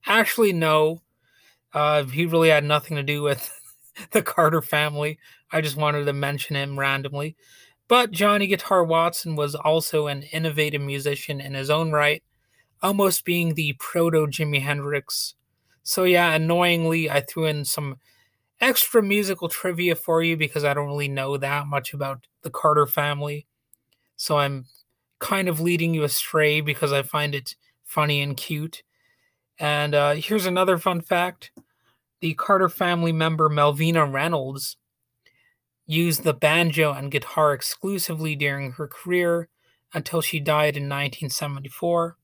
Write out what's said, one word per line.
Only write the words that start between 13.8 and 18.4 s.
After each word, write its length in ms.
Jimi 360
Hendrix. 720
So 220
yeah, 280
annoyingly, 800
I 100
threw 240
in 220
some 320